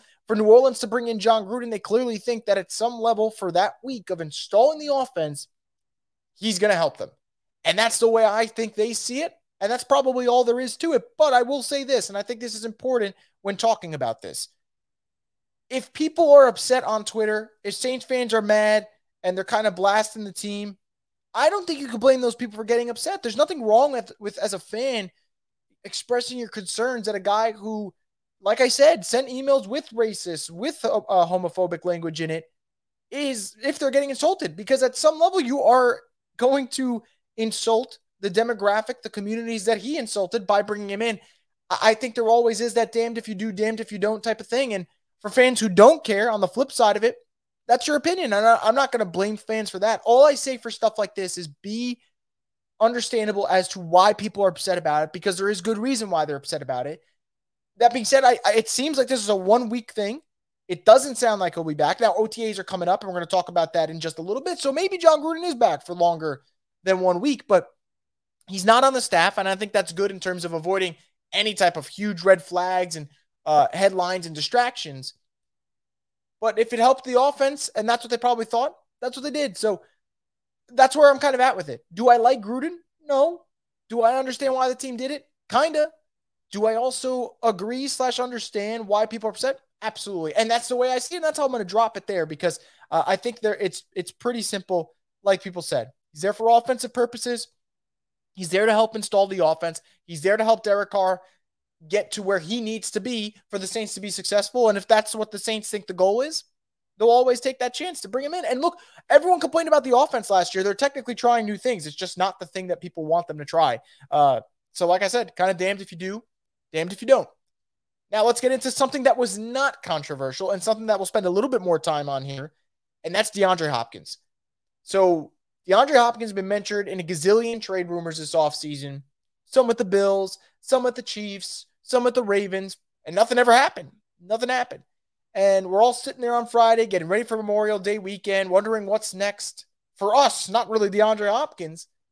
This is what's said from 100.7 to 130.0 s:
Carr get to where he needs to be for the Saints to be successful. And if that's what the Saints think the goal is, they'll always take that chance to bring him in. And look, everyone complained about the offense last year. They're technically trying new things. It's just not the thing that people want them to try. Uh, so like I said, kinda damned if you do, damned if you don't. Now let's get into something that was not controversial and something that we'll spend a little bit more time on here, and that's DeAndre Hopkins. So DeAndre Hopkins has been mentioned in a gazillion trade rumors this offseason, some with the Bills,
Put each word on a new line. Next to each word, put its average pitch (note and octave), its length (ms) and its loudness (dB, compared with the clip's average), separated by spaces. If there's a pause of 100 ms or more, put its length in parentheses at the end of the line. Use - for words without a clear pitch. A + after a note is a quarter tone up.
Carr F#3 320 0 (680)
get G3+ 220 -2
to G#3 120 -8
where F#3+ 160 -2
he G3+ 220 -6
needs A3 300 -8
to G#3 100 -6
be G#3+ 340 -8 (140)
for G3+ 100 -8
the F#3+ 80 -10
Saints G#3+ 260 -8
to G3 60 -12
be G3+ 100 -10
successful. G#3 600 0
And G3+ 80 2
if F#3+ 100 -8
that's G#3+ 260 4
what G#3+ 180 -6
the G#3 60 -10
Saints G#3+ 320 -6
think G3+ 160 -8
the F#3+ 80 -10
goal G3 280 2
is, D#4 240 -6 (520)
they'll A3 120 4
always B3 320 6
take C4 180 -6
that B3 140 -4
chance E4+ 260 -10
to - 80 -12
bring B3 160 -6
him D4 100 -8
in. F4 120 -6
And B3+ 160 -4
look, E4+ 160 -2 (320)
everyone D#4+ 320 6
complained E4 260 -2
about D4+ 160 4
the B3 140 2
offense C4 320 0
last F#3 260 2
year. F#3+ 80 -2
They're G3+ 120 -2
technically C#4 380 -4
trying A#3 320 0
new G#3 120 -6
things. G#3 280 -4
It's D3 80 -12
just - 240 -10
not F#3 220 -2
the F#3 60 -14
thing F#3 220 -12
that F3 120 -4
people E3 240 -12
want E3 240 0
them D3+ 120 -12
to D3 40 -12
try. C#3+ 380 0 (280)
Uh, C#3 300 4 (320)
so F3 160 -2
like F#3 160 2
I G3 60 0
said, A3 260 -4
kinda F#3 200 0
damned F#3+ 260 -4
if F#3+ 100 -18
you E3+ 60 -16
do, F#3+ 260 -10 (480)
damned E3 220 -4
if - 80 -16
you A3+ 60 -12
don't. A#3+ 200 4 (840)
Now G#3+ 120 2
let's A#3 160 2
get B3+ 140 0
into B3+ 180 -2
something C4 320 -2
that B3 140 4
was G#3+ 200 -2
not B3 460 -4
controversial D3 680 -6
and F#3 120 -6
something A3 220 -2
that G#3 140 0
we'll G3 60 -6
spend G#3 200 -2
a F3+ 60 0
little G#3+ 180 0
bit A#3+ 120 0
more F3 180 0
time D3 280 -4
on C3+ 160 -6
here, C#3 300 -12 (500)
and E3+ 100 -8
that's G#3+ 180 -2
DeAndre F#3 380 0
Hopkins. A#2 500 -8 (640)
So F3+ 500 2 (340)
DeAndre B3+ 300 4
Hopkins A#3 320 2
has G3+ 40 -12
been F#3+ 140 -6
mentioned G3+ 400 -4
in F#3 140 -8
a - 20 -8
gazillion G#3 580 0
trade F#3 280 -6
rumors E3 300 -8
this D3+ 160 -6
offseason, C#3+ 640 -4 (460)
some C4 200 4
with A3+ 120 0
the A#3+ 40 0
Bills, G3 560 0 (220)